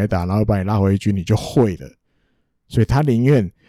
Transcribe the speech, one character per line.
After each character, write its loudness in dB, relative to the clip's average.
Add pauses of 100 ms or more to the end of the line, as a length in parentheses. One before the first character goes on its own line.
垒 0
打， -2
然 -2
后 2
把 0
你 -2
拉 -2
回 2
一 2
军， -2
你 -4
就 0
会 0
了。 -16 (800)
所 0
以 2
他 0
宁 0
愿 4 (220)